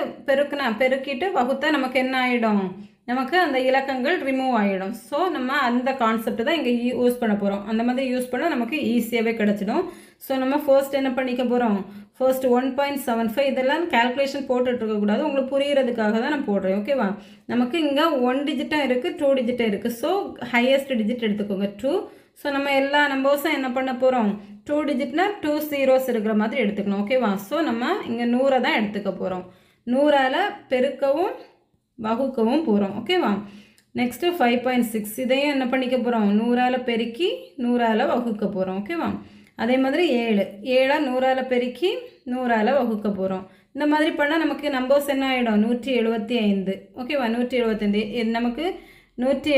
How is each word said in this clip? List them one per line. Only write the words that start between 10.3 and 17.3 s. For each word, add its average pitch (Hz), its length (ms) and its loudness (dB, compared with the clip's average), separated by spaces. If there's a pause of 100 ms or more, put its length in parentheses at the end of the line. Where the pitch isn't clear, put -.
நம்ம 269 220 2
ஃபர்ஸ்ட் 277 360 4
என்ன 262 180 0
பண்ணிக்க 254 340 -2
போறோம்? 226 260 2 (400)
ஃபர்ஸ்ட் 262 280 2 (100)
ஒன் 269 120 2 (100)
பாயிண்ட் 285 280 -2
செவன் 226 280 0
ஃபைவ், 277 180 2
இதெல்லாம் 285 420 0
கால்குலேஷன் 254 560 0
போட்டுட்டு 247 320 0
இருக்க 214 220 -2
கூடாது. 208 240 2
உங்களுக்கு 269 260 -2
புரியறதுக்காக 240 720 2
தான் 294 120 0
நான் 208 140 -4
போடுறேன். 190 300 0
ஓகேவா? 240 280 0 (460)